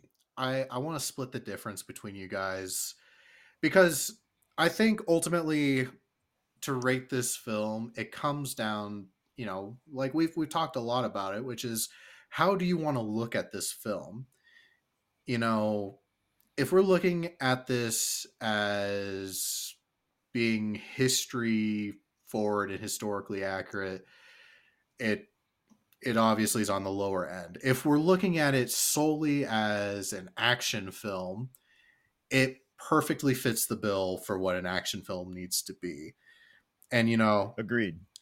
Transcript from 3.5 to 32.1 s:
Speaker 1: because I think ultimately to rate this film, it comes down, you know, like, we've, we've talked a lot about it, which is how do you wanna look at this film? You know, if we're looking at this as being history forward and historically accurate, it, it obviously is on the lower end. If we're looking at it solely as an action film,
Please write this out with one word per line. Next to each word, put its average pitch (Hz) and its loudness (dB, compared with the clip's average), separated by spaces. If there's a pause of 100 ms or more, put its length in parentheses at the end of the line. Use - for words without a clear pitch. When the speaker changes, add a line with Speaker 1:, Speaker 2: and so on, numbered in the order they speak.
Speaker 1:
because 165 4 (400)
I 165 4
think 220 4
ultimately 156 4 (720)
to 143 -2
rate 127 0
this 123 -2
film, 110 -4
it 110 -6
comes 143 -4
down, 104 -6 (300)
you 120 -8
know, 98 -8 (120)
like, 131 -2
we've, 160 0
we've 156 -2
talked 160 -2
a 127 0
lot 120 0
about 98 -4
it, 117 -6
which 123 -8
is 113 -4 (400)
how 180 2
do 180 0
you 180 2
wanna 147 0
look 110 -2
at 95 -2
this 98 -6
film? 101 -8 (1000)
You 120 0
know, 107 0 (580)
if 143 0
we're 185 8
looking 175 2 (100)
at 127 2
this 120 0 (160)
as 101 -2 (600)
being 110 0
history 110 0 (320)
forward 104 0
and 95 -6
historically 101 -6
accurate, 95 -6 (960)
it, 107 -2 (720)
it 120 0
obviously 110 4
is 101 0
on 98 0
the 95 -2
lower 98 -2
end. 87 -12
If 131 2
we're 147 6
looking 180 4
at 143 4
it 123 2
solely 151 2
as 104 0
an 92 -10
action 113 0
film, 95 -6 (800)